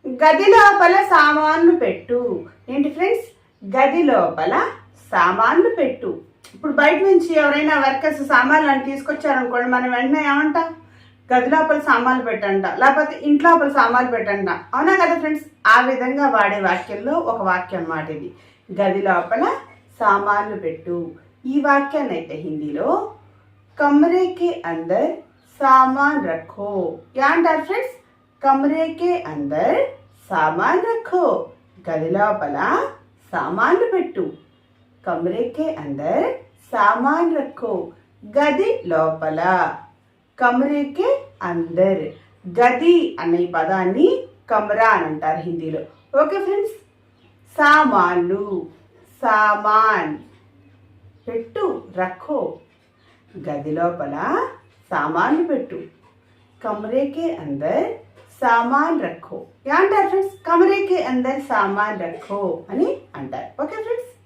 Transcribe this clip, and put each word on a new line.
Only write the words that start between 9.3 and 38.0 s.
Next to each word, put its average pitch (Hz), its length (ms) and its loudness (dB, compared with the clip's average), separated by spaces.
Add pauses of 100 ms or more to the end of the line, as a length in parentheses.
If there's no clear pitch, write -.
మనం 247 220 0
వెంటనే 262 280 0
ఏమంటాం? 302 560 0 (580)
"గది 247 160 2
లోపల 311 300 2
సామాన్లు 254 440 0
పెట్టంట", 196 420 -2
లేకపోతే 277 580 2
"ఇంటి 294 200 4
లోపల 330 260 6
సామాన్లు 247 420 2
పెట్టంట". 202 380 -2
అవునా 302 460 0
కదా 339 240 2
ఫ్రెండ్స్? 302 240 -4 (240)
ఆ 233 140 6
విధంగా 262 480 0
వాడే 208 320 0
వాక్యంలో 202 520 -4
ఒక 233 280 -2
వాక్యం 185 380 -4
అన్నమాట 160 300 -8
ఇది. 147 240 -12 (480)
గది 190 200 0
లోపల 196 560 0 (420)
సామాన్లు 208 600 0
పెట్టు. 170 520 -8 (340)
ఈ 277 160 -2
వాక్యాన్ని 285 520 0
అయితే 165 220 -8
హిందీలో 156 760 -4 (680)
"కమరే 339 600 2
కే 349 260 -2
అందర్ 170 460 -2 (500)
సామాన్ 269 680 4
రఖో". 175 720 -6 (200)
యా 269 80 0
అంటారు 330 360 2
ఫ్రెండ్స్? 480 340 -6 (500)
"కమరే 285 540 0
కే 349 280 -2
అందర్ 302 640 -2 (400)
సామాన్ 175 500 0
రఖో". 440 680 -2 (400)
గది 160 200 -4
లోపల 196 760 -2 (460)
సామాన్లు 233 600 0
పెట్టు. 196 420 -4 (760)
"కమరే 214 500 -4
కే 320 220 -4
అందర్ 294 560 -4 (360)
సామాన్ 262 640 2
రఖో". 196 520 -6 (520)